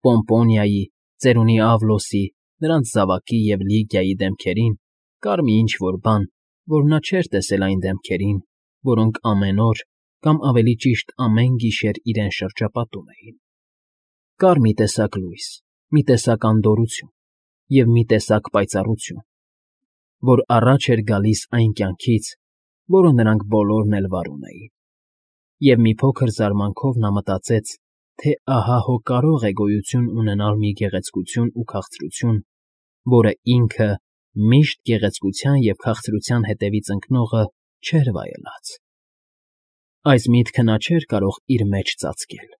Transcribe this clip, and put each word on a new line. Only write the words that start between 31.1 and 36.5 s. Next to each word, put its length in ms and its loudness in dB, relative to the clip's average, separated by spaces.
ու 120 -8
քաղցրություն, 760 -6
որը 260 4
ինքը՝ 460 0
միշտ 460 2
գեղեցկության 800 -2
և 180 0
քաղցրության 680 -2
հետևից 400 -4